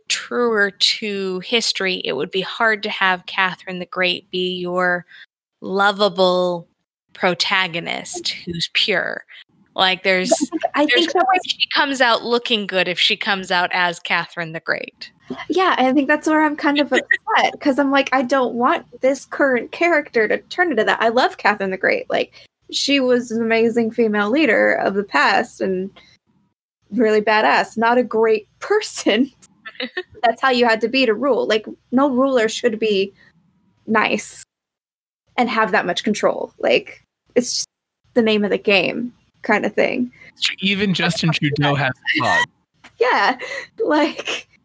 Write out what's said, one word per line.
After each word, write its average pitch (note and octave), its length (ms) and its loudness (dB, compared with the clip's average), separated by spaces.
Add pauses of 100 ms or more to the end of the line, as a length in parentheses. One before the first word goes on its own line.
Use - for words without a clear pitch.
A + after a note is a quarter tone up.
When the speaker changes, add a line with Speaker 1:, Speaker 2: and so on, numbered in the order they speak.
Speaker 1:
truer A#3 640 0
to G3 680 -4
history, F#3 640 -2
it - 80 -4
would D#3+ 180 -4
be F#3+ 120 -4
hard G#3+ 420 -2
to G#3+ 60 -6
have F#3 360 0
Catherine F#3 520 -4
the F3+ 80 -10
Great F3+ 440 -4
be F#3 240 -4
your F3+ 500 -2 (560)
lovable F#3 1040 2 (460)
protagonist F3+ 1160 -2
who's E3+ 420 -8
pure. - 520 -2 (520)
Like, F#3 260 2
there's, F#3 300 2 (420)
Speaker 2:
I D4 120 2
Speaker 1:
there's B3 200 2
Speaker 2:
think - 80 -2
Speaker 1:
no F#4 60 2
way F#4 60 2 (100)
Speaker 2:
that's F#4 160 -4
Speaker 1:
she - 220 -14
comes C#4 260 0
out A#3+ 240 2
looking A#3 420 -2
good F#3 220 0
if F3 100 -4
she - 180 0
comes F#3+ 340 -2
out F3+ 220 2
as F3+ 280 0
Catherine E3+ 520 -4
the E3 80 -10
Great. - 520 -8 (360)
Speaker 2:
Yeah, F4+ 300 0
I B3+ 140 2
think C4+ 160 2
that's D4+ 180 0
where D#4 160 2
I'm D4+ 140 0
kind D4 240 0
of C4+ 120 -2
Speaker 1:
<laughs> - 0 -
Speaker 2:
upset, - 680 0
'cause C#4 180 0
I'm C#4 140 0
like, C#4 200 2
I C4+ 100 4
don't B3+ 320 0
want B3 460 -2
this C#4 260 0
current - 440 0
character D4 560 0
to G#3 120 0
turn F4 340 -2
into G#3+ 120 2
that. F#3 160 0
I A3 80 2
love C4 280 2
Catherine G3 340 0
the F#3 60 -4
Great. - 340 -2
Like, - 220 -2 (400)
she - 260 0
was B3 320 0
an A3 100 -4
amazing A3+ 520 0
female G#3 380 0
leader A3+ 420 2
of - 220 -2
the G3+ 100 -2
past, A3+ 560 0
and F#3+ 300 -4 (1000)
really G#3+ 280 4
badass, G#3+ 560 2
not A#3 220 2
a B3 40 6
great A3 520 0
<laughs> - 60 -20
person. D4 680 0 (480)
Speaker 1:
<laughs> - 440 -10
Speaker 2:
That's A#3+ 200 2
how C4+ 80 4
you A#3+ 160 4
had A#3+ 160 2
to A3+ 60 2
be C4 180 2
to G#3+ 80 4
rule. A3+ 320 0
Like, G#3+ 200 0 (260)
no C4+ 180 4
ruler B3+ 380 2
should A3 300 -2
be G3+ 340 0 (760)
nice - 560 0 (960)
and B3 120 0
have A3 240 0
that G#3 140 2
much F3 180 -2
control. - 540 -2
Like, - 440 0 (320)
it's B3 200 2
just - 120 -4 (480)
the B3 80 4
name G#3+ 220 2
of G3+ 60 0
the G3 80 0
game G3+ 540 0 (300)
kind G#3+ 220 0
of G#3 100 -4
thing. B3 380 0 (480)
Speaker 3:
Even G3 340 0
Justin E3+ 380 0
Trudeau C#3+ 420 0
has C#3 180 0 (260)
flaws. - 320 2
Speaker 2:
<laughs> - 40 -20 (440)
Yeah. C4+ 400 2 (440)
Like, - 640 -2 (180)